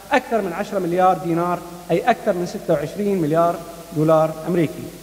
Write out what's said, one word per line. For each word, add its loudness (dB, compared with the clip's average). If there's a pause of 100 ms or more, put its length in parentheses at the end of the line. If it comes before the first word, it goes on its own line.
(120)
أكثر 0
من -4
عشرة -4
مليار 4
دينار، -2 (320)
أي 2
أكثر 0
من -2
ستة -2
وعشرين -2
مليار 2 (400)
دولار 4 (160)
أمريكي 0 (200)